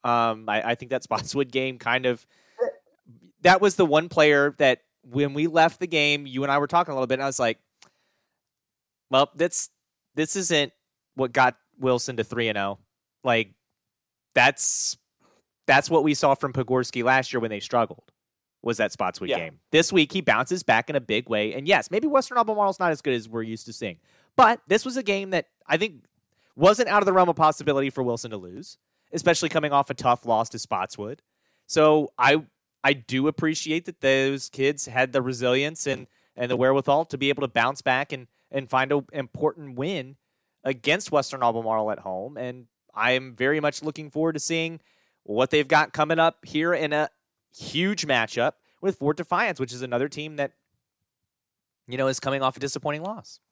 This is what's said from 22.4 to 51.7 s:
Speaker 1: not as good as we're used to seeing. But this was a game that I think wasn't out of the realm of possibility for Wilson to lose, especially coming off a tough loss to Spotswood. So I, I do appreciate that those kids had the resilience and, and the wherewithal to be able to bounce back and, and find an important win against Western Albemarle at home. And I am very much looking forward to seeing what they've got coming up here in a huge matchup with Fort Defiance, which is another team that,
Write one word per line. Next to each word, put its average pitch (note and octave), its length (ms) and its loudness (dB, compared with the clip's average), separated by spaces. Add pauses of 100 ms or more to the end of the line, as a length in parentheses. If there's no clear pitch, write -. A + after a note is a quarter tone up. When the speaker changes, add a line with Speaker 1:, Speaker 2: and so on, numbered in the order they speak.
Speaker 1:
not F3 100 0
as D3+ 120 -4
good C3+ 120 -2
as A2+ 140 -6
we're A2+ 140 -8
used A2+ 240 -10
to A2+ 60 -16
seeing. F#2+ 260 -10 (380)
But A#3 300 6
this G#3 180 2
was B3+ 120 -8
a C4 60 -4
game G3 280 -4
that F3 180 -2 (180)
I D#3 100 0
think F3 280 -4 (520)
wasn't G#3 320 4
out G#3 140 4
of F#3+ 40 2
the G3 60 2
realm F#3 160 6
of D#3+ 80 0
possibility D3 540 2
for C3+ 120 -6
Wilson A#2+ 300 -4
to G#2+ 40 -10
lose, F#2 420 -16 (340)
especially E3 360 0
coming D3+ 240 0
off C#3+ 180 2
a C3+ 40 -4
tough B2 320 0
loss A2+ 240 2
to A2+ 80 -12
Spotswood. G#2 640 -8 (440)
So D3+ 520 4
I, D3 260 4 (380)
I C#3 120 4
do C3 340 -2
appreciate D#3 560 -4
that - 160 -14
those C3+ 480 0
kids C#3 380 -2
had C3 260 0
the C3+ 100 0
resilience B2+ 640 -2
and, C3 220 -6 (260)
and B2 160 -6
the B2+ 60 0
wherewithal C#3 500 2
to C#3 120 -10
be C#3 100 -2
able C#3 140 -2
to C3 60 -4
bounce B2 340 0
back C3+ 300 -2
and, B2+ 140 -14 (240)
and C3 180 -6
find C3 220 0
an C#3+ 220 0
important C#3+ 640 -6
win C#3 400 -8 (480)
against C#3 480 -2
Western C3+ 300 -2
Albemarle A2 500 0
at - 80 -8
home. G2 360 -10
And B2 300 -12 (280)
I A#2 180 0
am C3 220 -4
very C#3 260 0
much D3 220 -4
looking D3+ 280 -10
forward D#3+ 240 -2
to D3 60 -4
seeing E3 400 -4 (420)
what A#2 280 0
they've D3 180 2
got D3+ 260 2
coming D#3 240 0
up E3 260 2
here E3 300 -2
in D3 180 -2
a D3+ 160 0 (480)
huge F#3 500 -4
matchup A#2+ 460 0 (300)
with F#3+ 160 -2
Fort D3 180 -2
Defiance, F3+ 440 -2
which B2 120 -6
is B2 80 -12
another B2 280 -2
team D3+ 280 -12
that, C#3 160 -4 (1300)